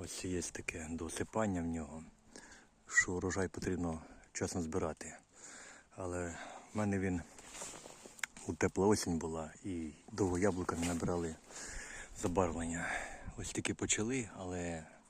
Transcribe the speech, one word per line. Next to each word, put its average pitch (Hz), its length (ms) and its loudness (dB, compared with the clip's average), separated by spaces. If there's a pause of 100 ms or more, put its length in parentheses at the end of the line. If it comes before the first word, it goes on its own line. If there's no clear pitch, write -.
Ось - 240 -6
є 90 180 0
таке - 480 -6
досипання 87 720 0
в 82 40 0
нього, 80 360 -4 (840)
що - 260 2
урожай 90 360 2
потрібно 85 540 -2 (300)
вчасно 92 300 -2
збирати. 82 520 -2 (840)
Але 90 420 -2 (360)
в - 20 -4
мене 101 220 4
він, 92 240 4 (1200)
у 87 80 -2
тепла 95 320 6
осінь 95 320 6
була, 80 340 -2 (120)
і 82 260 -2 (220)
довго 95 260 4
яблука 90 380 4
не 85 100 0
набирали 85 500 2 (840)
забарвлення. 85 640 4 (480)
Ось - 160 -4
тільки 104 220 0
почали, 110 640 2
але, 87 500 -2 (240)